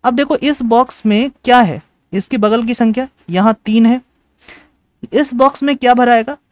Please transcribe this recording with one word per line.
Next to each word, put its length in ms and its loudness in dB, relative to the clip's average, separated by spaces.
अब 100 0
देखो 220 -2
इस 280 -4
बॉक्स 420 0
में 240 0
क्या 160 4
है, 200 0
इसके 260 -4
बगल 260 0
की 100 -4
संख्या 340 -2
यहाँ 340 2
तीन 220 2
है। 140 2
इस 220 -2
बॉक्स 280 0
में 140 -2
क्या 180 2
भराएगा? 420 0